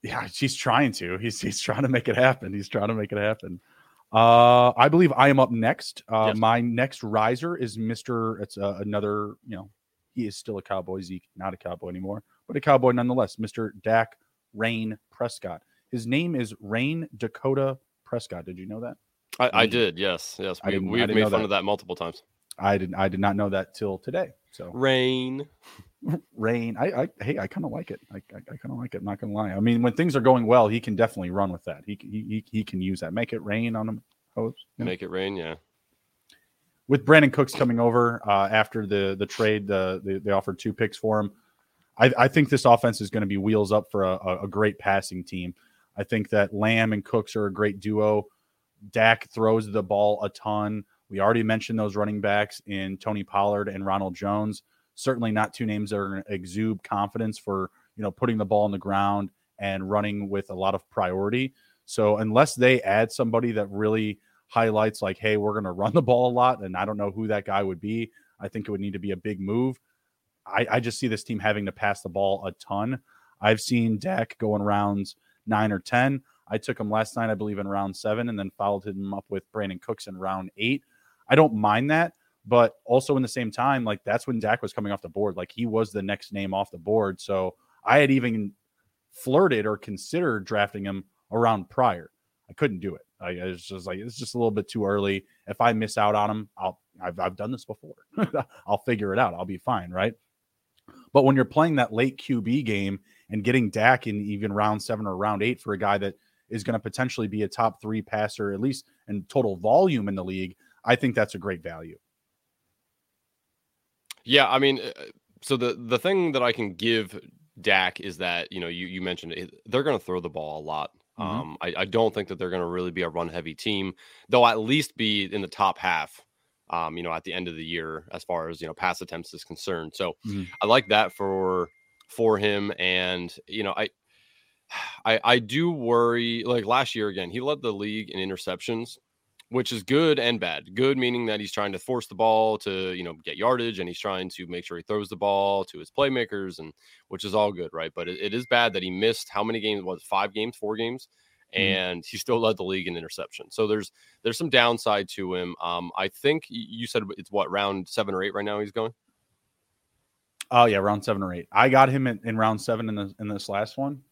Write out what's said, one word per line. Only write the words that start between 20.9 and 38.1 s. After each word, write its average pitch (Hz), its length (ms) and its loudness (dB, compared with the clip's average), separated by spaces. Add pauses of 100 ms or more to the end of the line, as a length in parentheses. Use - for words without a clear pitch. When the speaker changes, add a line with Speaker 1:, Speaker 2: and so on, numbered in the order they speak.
Speaker 2:
we've 117 120 2
Speaker 1:
I 113 40 2
didn't 107 80 -2
Speaker 2:
made 110 80 6
Speaker 1:
know 107 80 2
Speaker 2:
fun 110 100 2
Speaker 1:
that. 107 40 0
Speaker 2:
of 98 60 -4
that 95 140 2
multiple 95 320 -2
times. 85 260 -8 (360)
Speaker 1:
I 98 180 2
didn't, 92 200 -4
I 95 120 2
did 95 120 -4
not 101 140 2
know 101 140 -2
that 95 260 -4
till 98 220 -4
today. 135 360 -6 (180)
So - 240 -14
Speaker 2:
Rain. 127 720 0 (560)
Speaker 1:
<laughs> - 340 -6
Rain. 113 420 -2
I, 135 240 -2
I, 113 60 -2 (140)
hey, 127 160 -4
I 190 80 -6
kinda 165 220 -8
like 120 220 -10
it. 98 100 -12 (120)
I, 101 40 -16
I, 101 220 -18 (140)
I 147 80 -16
kinda - 140 -12
like 123 200 -10
it. - 80 -10
Not 101 180 -8
gonna 104 120 -8
lie. 101 200 -4
I 95 80 -4
mean, 117 200 4
when 120 140 2
things 160 220 0
are 131 40 4
going 123 260 6
well, 117 220 8
he 113 120 2
can 113 140 -4
definitely 92 360 0
run 95 200 0
with 87 140 -10
that. 80 220 -10
He, 104 160 -8
he, - 60 -18 (200)
he, 107 160 -6 (140)
he 107 60 -2
can 92 180 -6
use 95 180 -2
that. 85 140 -6
Make 117 180 -2
it 117 100 -6
rain 113 320 -2
on 110 140 -4
him. 107 140 -8 (340)
Hopes. - 260 -6 (140)
Yeah. - 80 -8
Speaker 2:
Make 90 160 -4
it 92 80 -10
rain, 95 280 -4
yeah. 80 180 -6 (1300)
Speaker 1:
With 131 180 2
Brandin 151 260 10
Cooks 135 220 2
coming 120 260 2
over, 117 480 4